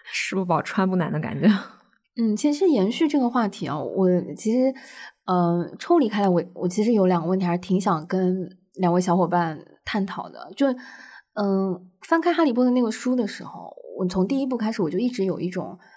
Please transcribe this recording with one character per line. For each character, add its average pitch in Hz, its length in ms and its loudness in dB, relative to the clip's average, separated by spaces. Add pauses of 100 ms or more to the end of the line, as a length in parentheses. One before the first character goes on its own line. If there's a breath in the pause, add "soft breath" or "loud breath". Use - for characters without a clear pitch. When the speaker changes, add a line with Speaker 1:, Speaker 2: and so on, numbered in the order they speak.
(120)
Speaker 1:
吃 - 220 -6
不 190 100 -2
饱 170 160 0
穿 190 300 -2
不 185 60 0
暖 156 140 0
的 147 100 -2
感 113 200 -6
觉。 147 60 4 (760 loud breath)
Speaker 2:
嗯， 214 160 2
其 294 160 0
实 330 160 2
延 220 240 4
续 320 160 0
这 294 100 2
个 240 120 2
话 240 180 0
题 190 180 -8
啊， 139 120 -4
我 - 280 0 (300)
其 214 160 -2
实， 254 180 4 (540 loud breath)
呃， 175 540 0
抽 349 200 4
离 233 120 2
开 208 100 -2
来， 202 80 4
我， 175 140 4 (100)
我 - 160 -4
其 208 160 0
实 240 80 4
有 196 140 6
两 175 160 4
个 160 40 -4
问 190 120 0
题 190 80 0
还 170 60 0
是 175 60 0
挺 180 220 0
想 170 260 0
跟 185 440 -2 (240)
两 180 180 0
位 180 80 4
小 180 160 2
伙 180 100 4
伴 165 320 -2 (240)
探 196 220 -2
讨 190 240 -8
的。 - 260 -18
就， 277 120 2 (680 loud breath)
嗯， 196 560 -2 (180)
翻 330 140 2
开 339 100 2
哈 330 140 2
利 269 80 4
波 247 140 2
特 247 60 4
那 254 100 2
个 220 80 0
书 254 260 -2
的 226 100 0
时 - 160 -10
候， - 320 -16 (240)
我 185 80 0
从 185 220 0
第 277 100 0
一 269 80 -2
部 254 120 -2
开 214 120 -2
始 226 120 -4
我 156 80 0
就 175 80 -2
一 240 100 0
直 220 160 -2
有 185 160 -2
一 175 80 -4
种 180 300 -8 (180 soft breath)